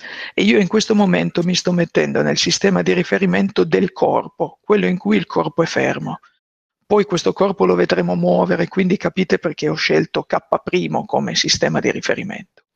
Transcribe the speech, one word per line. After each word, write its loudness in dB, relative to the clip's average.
e -2
io 4
in 4
questo 0
momento 2
mi 0
sto -2
mettendo 0
nel 0
sistema 0
di 0
riferimento 0
del 0
corpo, -2
quello 2
in 0
cui 0
il -2
corpo -2
è 0
fermo. -4
Poi 2
questo 0
corpo 0
lo 4
vedremo 0
muovere, 2
quindi 0
capite -2
perché -4
ho -2
scelto -2
K -2
primo -2
come -2
sistema 0
di 0
riferimento. -6